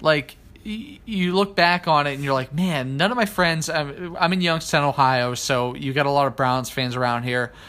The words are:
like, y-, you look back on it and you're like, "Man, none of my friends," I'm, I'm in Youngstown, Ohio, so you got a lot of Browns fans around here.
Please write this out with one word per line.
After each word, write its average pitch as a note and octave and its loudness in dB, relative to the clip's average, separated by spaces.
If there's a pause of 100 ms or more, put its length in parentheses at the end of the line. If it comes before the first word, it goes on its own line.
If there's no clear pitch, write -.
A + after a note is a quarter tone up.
like, D3+ 2 (300)
y-, G#3+ -10
you F#3 -2
look G3 0
back F3 2
on D3 4
it C#3+ -4
and C#3 -8
you're C#3 0
like, C3 -2
"Man, C#3+ -2
none F#3 2
of B3 -4
my A#3 2
friends," E3 0
I'm, D#3 -6
I'm F3 2
in F#3 0
Youngstown, D#3+ 2
Ohio, C3 2
so B2 -2
you C#3 -6
got C#3+ 2
a C#3+ 2
lot C#3+ 2
of B2 -4
Browns B2+ 0
fans B2 -4
around A#2+ 0
here. B2 -2 (160)